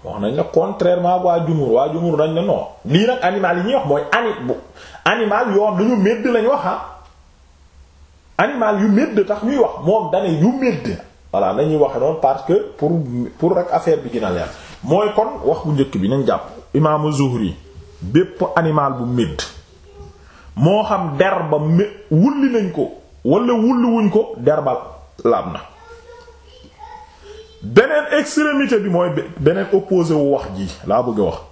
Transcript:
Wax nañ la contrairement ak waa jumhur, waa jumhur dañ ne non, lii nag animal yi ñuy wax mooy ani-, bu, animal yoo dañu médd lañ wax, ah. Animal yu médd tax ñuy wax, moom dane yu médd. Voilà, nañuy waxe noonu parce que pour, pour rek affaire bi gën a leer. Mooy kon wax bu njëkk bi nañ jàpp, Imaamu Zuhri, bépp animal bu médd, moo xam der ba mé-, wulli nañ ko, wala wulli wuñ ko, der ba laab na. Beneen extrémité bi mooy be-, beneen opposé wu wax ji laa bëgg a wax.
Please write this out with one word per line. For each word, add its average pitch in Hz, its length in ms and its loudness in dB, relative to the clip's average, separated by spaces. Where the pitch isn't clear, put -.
Wax 90 160 -10
nañ 110 160 -2
la 131 80 0
contrairement 175 720 2
ak 180 80 -2
waa 170 220 2
jumhur, 147 260 2
waa 135 160 4
jumhur 165 300 0
dañ 156 160 2
ne 165 80 0
non, 170 240 -2
lii 175 220 2
nag 254 160 0
animal 180 360 0
yi 180 60 -2
ñuy 240 100 -2
wax 254 120 0
mooy 147 160 0
ani-, 220 340 -2
bu, - 80 -2
animal 214 500 0
yoo 208 220 4
dañu 226 200 2
médd 214 300 2
lañ 233 200 2
wax, 277 180 2
ah. - 220 -4
Animal 214 420 2
yu 214 80 2
médd 208 380 2
tax 208 160 -2
ñuy 262 160 0
wax, 226 120 4
moom 202 260 2
dane 190 180 0
yu 202 140 4
médd. 214 460 -2
Voilà, 95 220 0
nañuy 156 220 0
waxe 135 220 2
noonu 139 220 0
parce 135 240 2
que - 320 0
pour, 151 140 0
pour 170 160 2
rek 175 160 0
affaire 160 280 2
bi 120 120 -8
gën 113 140 -4
a 95 60 -2
leer. 82 180 -4
Mooy 196 320 2
kon 220 140 2
wax 160 220 0
bu 151 60 0
njëkk 135 260 0
bi 95 100 0
nañ 135 180 2
jàpp, 95 160 0
Imaamu 151 380 2
Zuhri, 120 420 0
bépp 147 420 0
animal 151 380 2
bu 123 100 -6
médd, 120 380 -2
moo 185 280 4
xam 180 340 -2
der 185 320 2
ba 151 80 2
mé-, 165 320 2
wulli 269 400 4
nañ 202 220 0
ko, 147 160 -2
wala 233 280 2
wulli 240 340 2
wuñ 226 240 2
ko, 208 280 0
der 143 240 2
ba 127 160 0
laab 92 300 2
na. - 80 -10
Beneen 277 440 -6
extrémité 277 640 -4
bi 196 80 -8
mooy 175 220 -4
be-, 147 180 -8
beneen 180 360 -2
opposé 180 400 0
wu 143 180 2
wax 131 140 -2
ji 98 100 -8
laa 104 160 2
bëgg 110 180 -2
a - 20 2
wax. 82 160 -2